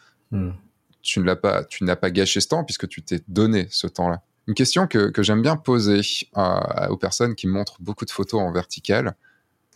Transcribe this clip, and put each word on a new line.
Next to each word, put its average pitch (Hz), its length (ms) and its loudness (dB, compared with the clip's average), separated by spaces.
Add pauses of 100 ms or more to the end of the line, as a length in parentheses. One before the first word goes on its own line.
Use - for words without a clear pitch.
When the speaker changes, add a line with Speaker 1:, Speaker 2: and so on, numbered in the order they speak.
(320)
Speaker 1:
Hmm. 92 180 -2 (520)
Speaker 2:
tu - 180 -2
ne 90 40 2
l'as 90 120 2
pas, 98 260 2
tu - 220 -8
n'as 90 100 2
pas 90 160 0
gâché 95 300 2
ce - 80 -2
temps 160 160 0
puisque - 240 -8
tu - 140 -16
t'es 87 260 -4
donné 104 420 2
ce - 160 -4
temps-là. 87 360 -2 (260)
Une 107 60 -2
question 170 340 2
que, 104 220 2
que 107 120 0
j'aime 107 200 4
bien 151 140 4
poser, 107 440 4 (360)
euh, 95 520 0
aux 98 80 -2
personnes 110 400 -2
qui - 100 -4
montrent 98 340 -2
beaucoup 98 240 -8
de - 60 -8
photos 101 300 -2
en 90 100 0
verticale, 98 640 -2 (600)